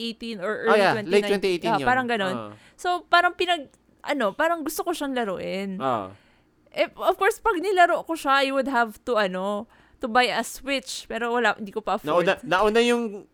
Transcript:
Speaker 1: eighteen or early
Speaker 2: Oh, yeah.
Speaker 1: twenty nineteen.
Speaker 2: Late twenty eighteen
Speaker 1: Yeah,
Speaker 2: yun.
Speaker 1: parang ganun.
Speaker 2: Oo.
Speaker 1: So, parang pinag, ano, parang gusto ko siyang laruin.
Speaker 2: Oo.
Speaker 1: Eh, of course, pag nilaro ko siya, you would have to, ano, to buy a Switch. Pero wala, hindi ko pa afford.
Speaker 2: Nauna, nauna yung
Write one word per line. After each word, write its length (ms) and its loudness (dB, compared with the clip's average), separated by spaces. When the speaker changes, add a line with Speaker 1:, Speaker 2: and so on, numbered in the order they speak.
Speaker 1:
eighteen 340 -8
or 280 -4
early 40 4
Speaker 2:
Oh, 60 6
yeah. 160 4
Speaker 1:
twenty 160 -4
nineteen. 80 2
Speaker 2:
Late 160 2
twenty 160 0
eighteen 240 0
Speaker 1:
Yeah, 60 2
Speaker 2:
yun. 100 -2
Speaker 1:
parang 160 2
ganun. 320 -2
Speaker 2:
Oo. 120 -10
Speaker 1:
So, 120 -8
parang 300 2
pinag, 380 -4
ano, 300 -2
parang 300 0
gusto 220 -6
ko 80 -2
siyang 260 -6
laruin. 580 -4
Speaker 2:
Oo. 360 -2
Speaker 1:
Eh, 160 -2
of 320 0
course, 220 0
pag 180 0
nilaro 460 2
ko 100 -6
siya, 300 2
you 100 0
would 160 0
have 320 0
to, 140 -2
ano, 500 -2
to 80 -6
buy 240 4
a 140 -2
Switch. 640 -6
Pero 240 -6
wala, 240 2
hindi 160 -12
ko 80 -8
pa 160 -2
afford. 160 -4
Speaker 2:
Nauna, 200 2
nauna 380 4
yung 440 2